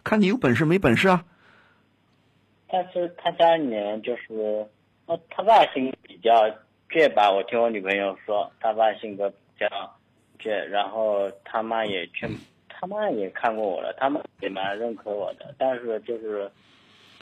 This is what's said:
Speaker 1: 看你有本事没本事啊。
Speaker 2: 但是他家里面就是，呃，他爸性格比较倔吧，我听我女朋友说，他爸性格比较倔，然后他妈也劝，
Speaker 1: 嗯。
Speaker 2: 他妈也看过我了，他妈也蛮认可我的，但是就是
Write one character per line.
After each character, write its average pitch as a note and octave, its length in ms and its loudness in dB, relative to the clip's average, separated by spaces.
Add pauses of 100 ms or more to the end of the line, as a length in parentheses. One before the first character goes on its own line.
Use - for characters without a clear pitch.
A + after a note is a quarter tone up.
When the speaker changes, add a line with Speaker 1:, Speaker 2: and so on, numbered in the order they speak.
Speaker 1:
看 A3 180 2
你 G3+ 60 6
有 A3 100 2
本 B2+ 180 2
事 D#3 100 2
没 E3+ 120 4
本 A#3 200 4
事 F#3+ 100 4
啊。 F3+ 180 4 (1400)
Speaker 2:
但 F3+ 240 -4
是 F3 280 -4
他 F3 100 -2
家 E3 260 4
里 D#3 120 0
面 G#2+ 340 -4
就 A#2+ 140 -4
是， G#2+ 500 -4 (400)
呃， E3 120 -4 (120)
他 - 140 -6
爸 G3+ 280 8
性 C3 200 -2
格 - 100 -14
比 - 220 -20
较 A2+ 80 4 (580)
倔 D#3 240 4
吧， G#2 180 6
我 G2 120 2
听 A#2 180 0
我 A#2 80 4
女 A2 100 -4
朋 F#2+ 160 0
友 G2 300 -2
说， G#2 340 -2
他 A2+ 140 -2
爸 A2 220 4
性 G#2+ 200 -12
格 G2+ 140 -2
比 G2 60 -18 (240)
较 G#2 80 0 (720)
倔， A2 100 -8 (160)
然 G2 240 -2
后 G#2 420 0 (140)
他 A2+ 160 -4
妈 A2+ 240 -2
也 F#2 220 -4
劝， - 240 -8
Speaker 1:
嗯。 G#2+ 60 -10 (300)
Speaker 2:
他 - 200 -14
妈 G#3 240 -4
也 G2+ 180 -4
看 A2 260 -2
过 A2 80 -4
我 F#2 160 -2
了， - 200 -8
他 C3+ 100 0
妈 D3 100 -4 (220)
也 G2 80 -6
蛮 G2 300 -6
认 A2+ 160 -6
可 G#2 160 -10
我 F#2+ 240 -6
的， - 240 -20
但 C3 160 0
是 A#2 260 -6
就 A#2 160 -8
是 G#2 340 -8 (720)